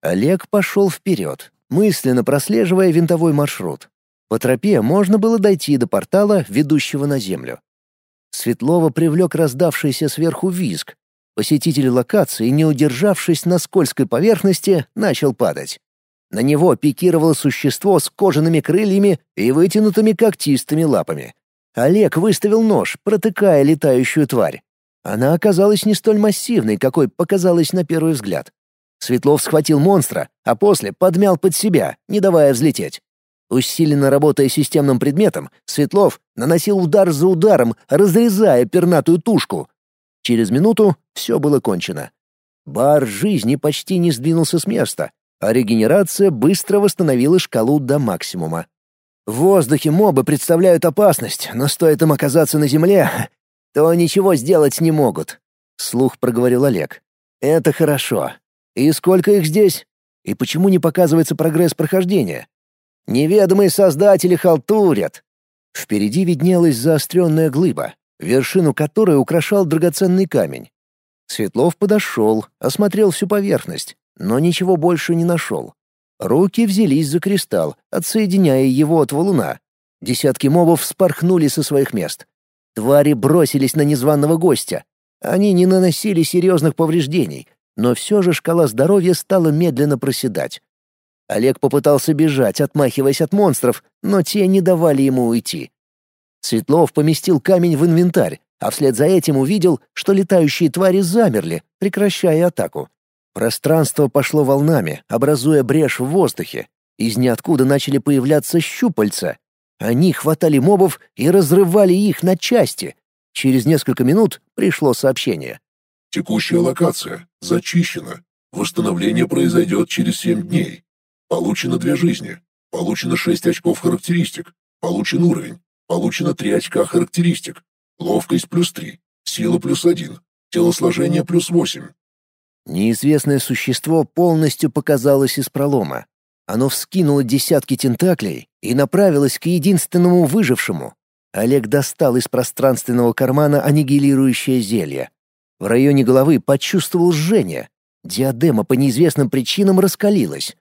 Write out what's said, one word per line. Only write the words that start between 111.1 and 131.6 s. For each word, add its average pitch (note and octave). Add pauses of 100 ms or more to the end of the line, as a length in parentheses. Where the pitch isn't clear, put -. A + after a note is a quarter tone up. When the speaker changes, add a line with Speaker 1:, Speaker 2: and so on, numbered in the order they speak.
Speaker 1:
и C#3
разрывали F3+
их G3
на F#3
части. - (340)
Через C3
несколько C#3
минут F#3 (140)
пришло D#3
сообщение. F2+ (480)
Speaker 2:
"Текущая F#3+
локация - (100)
зачищена. - (280)
Восстановление G2+
произойдет -
через -
семь A2
дней. - (460)
Получено F3
две E3+
жизни. - (300)
Получено F3
шесть -
очков -
характеристик. - (280)
Получен F3
уровень. - (280)
Получено F3
три -
очка -
характеристик. F3 (360)
Ловкость F3
плюс F3
три. - (240)
Сила -
плюс -
один. E3+ (300)
Телосложение E3+
плюс E3+
восемь". - (800)